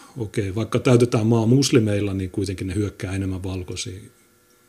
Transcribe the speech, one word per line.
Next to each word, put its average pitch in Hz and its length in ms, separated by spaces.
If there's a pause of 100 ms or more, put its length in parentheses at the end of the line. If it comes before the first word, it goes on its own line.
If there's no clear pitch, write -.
(180)
okei, 101 380
vaikka 113 240
täytetään 120 480
maa 113 180
muslimeilla, 107 680
niin 95 160
kuitenkin 98 380
ne 90 80
hyökkää 101 400
enemmän 95 280
valkoisia, 92 560 (680)